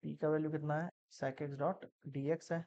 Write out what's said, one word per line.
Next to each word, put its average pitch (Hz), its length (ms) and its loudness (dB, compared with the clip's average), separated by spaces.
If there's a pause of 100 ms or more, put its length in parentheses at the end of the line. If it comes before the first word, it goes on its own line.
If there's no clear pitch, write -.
पी 147 140 -4
का 156 120 2
value 156 220 4
कितना 151 320 0
है, 175 60 -2 (300)
sec 135 280 -2
x 143 120 -6
dot 175 260 2 (220)
dx 143 460 0
है। 165 140 2